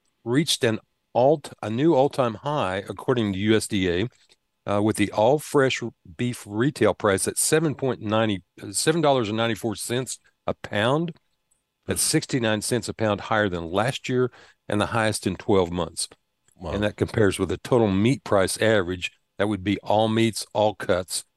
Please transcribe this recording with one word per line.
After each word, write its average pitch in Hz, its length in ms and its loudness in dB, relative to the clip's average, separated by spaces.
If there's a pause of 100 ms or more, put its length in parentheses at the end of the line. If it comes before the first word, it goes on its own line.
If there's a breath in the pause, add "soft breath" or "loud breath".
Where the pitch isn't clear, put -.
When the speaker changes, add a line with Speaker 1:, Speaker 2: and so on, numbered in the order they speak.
(240)
Speaker 1:
reached 135 400 0
an 110 160 2 (340)
alt-, 139 480 2
a 107 80 -6
new 139 240 2
all-time 131 400 2
high, 104 560 -2
according 107 440 -2
to 92 60 -4
U 110 160 4
S 104 120 0
D 92 200 0
A, 90 200 0 (580 soft breath)
uh, 104 160 0
with 107 140 2
the 101 160 0
all-fresh 131 720 2 (340)
beef 123 300 -4
retail 107 480 2
price 98 320 2
at 101 100 -4
seven 156 380 2
point 127 260 -4
ninety, 107 400 0 (200)
uh, 104 100 -12
seven 160 300 0
dollars 135 280 2
and 107 80 -2
ninety-four 113 380 -2
cents 123 420 -6 (300 soft breath)
a - 80 -4
pound. 139 600 -2 (720)
That's 92 180 -2
Speaker 2:
Oof. - 60 0
Speaker 1:
sixty-nine 113 540 0
cents 117 260 -2
a 101 60 -8
pound 107 260 0
higher 107 260 2
than 82 240 -4
last 110 380 -2
year 127 220 0 (360 loud breath)
and 104 140 0
the 87 60 0
highest 110 400 -2
in 92 80 -2
twelve 95 360 2
months. - 380 -6 (460)
Speaker 2:
Wow. 87 160 -10
Speaker 1:
And 101 120 -2
that 104 140 -2
compares 101 400 2
with 92 120 0
the 90 80 -4
total 117 300 2
meat 104 360 2
price 95 340 2
average, 92 540 0 (260)
that 101 100 0
would 98 160 -4
be 98 200 0
all 107 240 2
meats, 110 360 0 (100)
all 107 200 2
cuts, - 500 -4 (140)